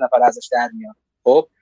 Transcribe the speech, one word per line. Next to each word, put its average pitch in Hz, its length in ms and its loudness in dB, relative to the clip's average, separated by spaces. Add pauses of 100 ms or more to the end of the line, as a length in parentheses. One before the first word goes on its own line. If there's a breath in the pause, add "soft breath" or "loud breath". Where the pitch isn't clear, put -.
نفر 123 200 0
ازش - 300 0
در 120 160 -2 (100)
میاد. 110 160 -18 (300)
خب؟ 147 240 2 (140)